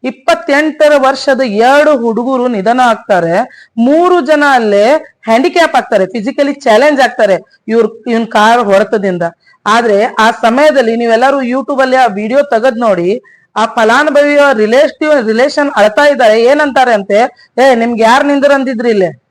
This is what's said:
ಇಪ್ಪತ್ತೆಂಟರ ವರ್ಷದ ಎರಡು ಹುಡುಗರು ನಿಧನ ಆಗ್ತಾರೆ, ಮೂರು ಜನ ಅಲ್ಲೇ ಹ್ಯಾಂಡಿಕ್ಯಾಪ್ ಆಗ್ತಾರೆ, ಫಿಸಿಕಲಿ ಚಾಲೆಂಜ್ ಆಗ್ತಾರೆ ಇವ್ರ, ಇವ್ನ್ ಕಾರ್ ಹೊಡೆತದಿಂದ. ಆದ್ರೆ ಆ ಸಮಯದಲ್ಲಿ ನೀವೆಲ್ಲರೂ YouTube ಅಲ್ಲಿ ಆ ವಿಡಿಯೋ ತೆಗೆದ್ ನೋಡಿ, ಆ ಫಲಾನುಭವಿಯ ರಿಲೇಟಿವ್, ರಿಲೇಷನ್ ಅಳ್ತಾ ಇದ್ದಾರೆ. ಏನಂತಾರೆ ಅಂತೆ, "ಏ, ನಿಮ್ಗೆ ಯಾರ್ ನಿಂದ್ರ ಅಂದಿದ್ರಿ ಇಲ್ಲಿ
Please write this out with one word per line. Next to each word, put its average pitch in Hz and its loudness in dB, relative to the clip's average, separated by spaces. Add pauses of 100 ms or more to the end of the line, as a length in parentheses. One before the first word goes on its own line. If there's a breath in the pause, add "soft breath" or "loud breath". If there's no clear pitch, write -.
ಇಪ್ಪತ್ತೆಂಟರ 302 -2
ವರ್ಷದ 262 0
ಎರಡು 262 2
ಹುಡುಗರು 240 -4
ನಿಧನ 226 -2
ಆಗ್ತಾರೆ, 214 -2 (100)
ಮೂರು 330 2
ಜನ 294 0
ಅಲ್ಲೇ 233 0 (100)
ಹ್ಯಾಂಡಿಕ್ಯಾಪ್ 311 0
ಆಗ್ತಾರೆ, 214 0
ಫಿಸಿಕಲಿ 254 -4
ಚಾಲೆಂಜ್ 269 2
ಆಗ್ತಾರೆ 202 0 (300 soft breath)
ಇವ್ರ, 226 0 (220)
ಇವ್ನ್ 226 -2
ಕಾರ್ 226 2
ಹೊಡೆತದಿಂದ. 202 -2 (420 soft breath)
ಆದ್ರೆ 214 0
ಆ 226 0
ಸಮಯದಲ್ಲಿ 240 0
ನೀವೆಲ್ಲರೂ 240 0
YouTube 262 -4
ಅಲ್ಲಿ 254 0
ಆ 262 2
ವಿಡಿಯೋ 220 -2
ತೆಗೆದ್ 247 -2
ನೋಡಿ, 202 -2 (340 soft breath)
ಆ 214 -2
ಫಲಾನುಭವಿಯ 285 0 (140)
ರಿಲೇಟಿವ್, 254 0
ರಿಲೇಷನ್ 277 -2
ಅಳ್ತಾ 214 2
ಇದ್ದಾರೆ. 233 2
ಏನಂತಾರೆ 262 0
ಅಂತೆ, 208 -2
"ಏ, 254 4
ನಿಮ್ಗೆ 233 -2
ಯಾರ್ 254 2
ನಿಂದ್ರ 285 0
ಅಂದಿದ್ರಿ 247 -2
ಇಲ್ಲಿ 185 -2